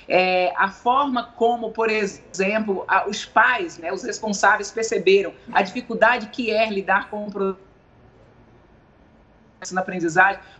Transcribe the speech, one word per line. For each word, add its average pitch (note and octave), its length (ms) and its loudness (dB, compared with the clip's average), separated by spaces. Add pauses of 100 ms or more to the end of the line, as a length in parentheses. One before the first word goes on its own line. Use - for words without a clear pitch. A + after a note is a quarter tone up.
É, F#3 500 2
a G3 120 0
forma B3 680 0
como, A#3 340 0
por A3 180 -2
exemplo, G3+ 1000 -2
a, F#3+ 200 2
os G#3 160 -6
pais, G#3+ 540 0
né, E3+ 140 -8
os F#3+ 100 -8
responsáveis G3+ 680 0
perceberam G3 600 2 (200)
a G3 100 2
dificuldade A3+ 640 0
que A3+ 240 -4
é A3 180 2
lidar G3 400 0
com G#3 180 -8
o G3+ 40 -10
pro-, G3 260 -4 (2250)
na F#3 80 -2
aprendizagem, F#3 600 0 (180)